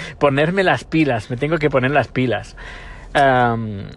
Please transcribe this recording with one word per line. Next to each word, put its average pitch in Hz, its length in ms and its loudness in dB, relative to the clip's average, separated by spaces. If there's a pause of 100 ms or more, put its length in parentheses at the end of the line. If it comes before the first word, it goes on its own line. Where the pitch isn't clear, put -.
(200)
ponerme 156 420 2
las 156 220 2
pilas, 139 440 0
me 127 80 -6
tengo 147 220 -2
que 151 120 0
poner 131 200 2
las 151 160 2
pilas. 113 500 -4 (580)
Am, 117 840 2